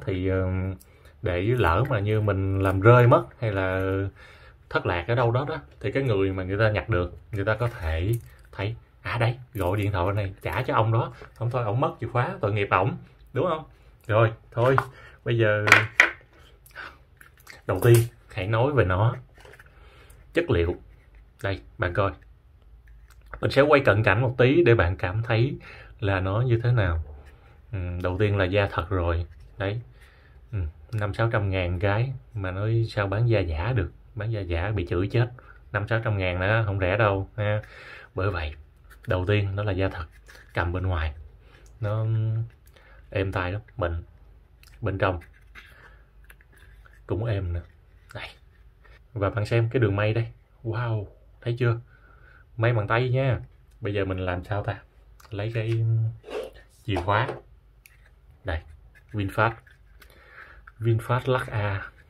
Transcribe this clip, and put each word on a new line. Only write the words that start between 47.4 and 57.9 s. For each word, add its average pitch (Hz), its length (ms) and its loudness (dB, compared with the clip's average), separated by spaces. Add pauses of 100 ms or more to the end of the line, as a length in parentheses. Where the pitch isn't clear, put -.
nữa. 82 100 -6 (500)
Đây. - 140 -12 (840)
Và 98 160 0
bạn 101 160 -2
xem 117 240 2
cái 131 100 0
đường 101 160 4
may 107 180 2
đây. 113 140 -2 (360)
Wow, 110 420 -4 (360)
thấy 120 180 -4
chưa? 117 200 2 (800)
May 117 160 2
bằng 104 140 0
tay 123 220 0
nha. 131 300 0 (420)
Bây 101 120 -4
giờ 98 120 0
mình 92 120 -4
làm 90 260 -4
sao 101 200 -4
ta? 101 160 -6 (500)
Lấy 107 240 -6
cái 113 320 0 (1000)
chìa 95 200 -2
khóa. 104 220 2 (1160)